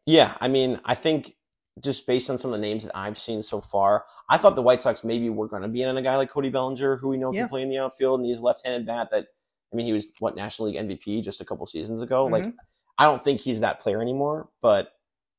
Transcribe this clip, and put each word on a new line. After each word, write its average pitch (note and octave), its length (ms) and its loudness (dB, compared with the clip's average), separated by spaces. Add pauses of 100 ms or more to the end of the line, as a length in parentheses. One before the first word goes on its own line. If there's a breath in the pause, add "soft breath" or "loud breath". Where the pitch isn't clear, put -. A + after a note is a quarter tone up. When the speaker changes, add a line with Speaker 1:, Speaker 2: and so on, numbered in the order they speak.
Speaker 1:
Yeah, D3+ 360 6
I B2 80 0
mean, C3 360 2
I B2 100 0
think D#3 380 -2 (480)
just C#3 260 -6
based B2+ 220 0
on C3 80 -2
some B2 160 -4
of G#2+ 80 -4
the G#2+ 60 -2
names G#2+ 180 -4
that - 120 -10
I've G#2 220 -8
seen A2 240 -6
so G#2 180 -6
far, G2 440 2 (240 loud breath)
I D3 80 4
thought F#3+ 180 8
the C3 80 -2
White B2 180 6
Sox A#2+ 220 0
maybe A#2 280 -2
were G#2+ 180 -4
gonna G2+ 200 -6
be A#2+ 140 -4
in C3 60 -2
on C3 80 -2
a C3 60 -4
guy C3 140 0
like C3+ 140 2
Cody C#3 200 -2
Bellinger, C3 460 0
who C3+ 120 -4
we C3+ 80 0
know C3 160 -2
Speaker 2:
Yeah. G3+ 100 -2
Speaker 1:
can A#3+ 60 -4
play C3 140 -6
in C3+ 60 -4
the C3+ 100 -2
outfield, C3 420 0
and B2 80 -2
he's A#2+ 100 -2
a A2+ 40 -12
left-handed B2 440 -2
bat A#2 260 -4
that, G#2+ 160 0 (440)
I A2 40 -4
mean, A#2 100 -2
he A2+ 60 0
was, G#2+ 160 -2 (100)
what, A2 160 -4
National G#2+ 340 -8
League E2 80 -6
M G#2 120 -6
V F#2+ 80 -6
P G#2 260 -6
just G2 180 -10
a F#2 40 -14
couple - 220 -10
seasons A2 360 -8
ago? C3 240 0
Like, A#2 160 0
Speaker 2:
Mm-hmm. A3+ 140 -8 (420)
Speaker 1:
I D3 60 6
don't C#3+ 180 4
think C#3 180 0
he's A#2 200 -4
that G#2+ 200 -2
player G2+ 220 0
anymore, C#3+ 460 -4 (120)
but G#2 320 2 (460)